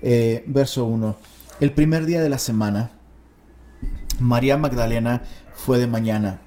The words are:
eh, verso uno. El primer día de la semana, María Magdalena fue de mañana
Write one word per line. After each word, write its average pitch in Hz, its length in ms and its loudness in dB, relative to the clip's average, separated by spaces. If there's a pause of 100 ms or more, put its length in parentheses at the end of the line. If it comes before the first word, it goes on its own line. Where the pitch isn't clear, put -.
eh, 117 460 2
verso 131 400 0
uno. 110 320 -2 (420)
El 143 120 2
primer 156 340 2
día 165 160 0
de 151 80 2
la 135 80 -2
semana, 107 540 -2 (1300)
María 123 380 2
Magdalena 120 680 0 (300)
fue 127 240 0
de 123 100 2
mañana 107 580 -2